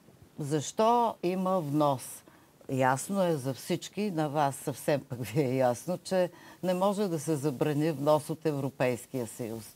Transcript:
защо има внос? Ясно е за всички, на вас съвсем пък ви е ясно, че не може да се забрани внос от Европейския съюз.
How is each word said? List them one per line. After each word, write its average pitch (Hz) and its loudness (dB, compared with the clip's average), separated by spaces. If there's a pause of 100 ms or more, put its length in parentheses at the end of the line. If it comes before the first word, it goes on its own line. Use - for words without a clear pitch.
(380)
защо 220 2
има 185 0
внос? 147 0 (440)
Ясно 135 2
е 170 2
за 131 -4
всички, 190 -4
на 156 0
вас 139 0
съвсем - -2
пък - -10
ви 110 0
е 131 2
ясно, 123 0
че - 0 (320)
не 180 2
може 196 0
да 165 -2
се 156 -2
забрани 147 0
внос 147 2
от 156 -6
Европейския 131 -2
съюз. 110 -10 (120)